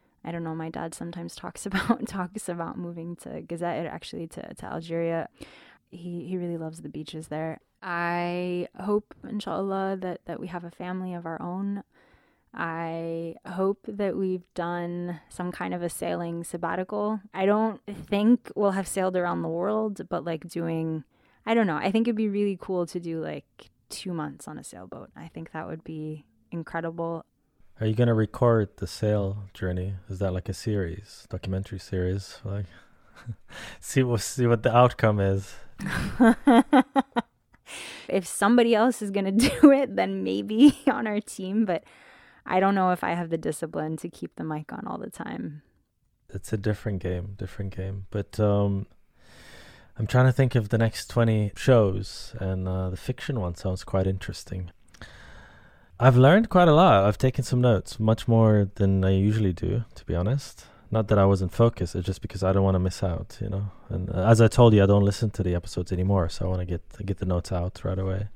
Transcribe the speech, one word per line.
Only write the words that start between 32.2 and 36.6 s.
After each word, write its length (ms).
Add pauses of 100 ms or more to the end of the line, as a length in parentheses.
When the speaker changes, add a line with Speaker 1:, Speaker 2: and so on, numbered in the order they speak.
Speaker 2:
Like, 220 (600)
<laughs> 540
see 240
what, 160
see 260
what 180
the 120
outcome 460
is. 340 (240)
Speaker 1:
<laughs> 560 (1700)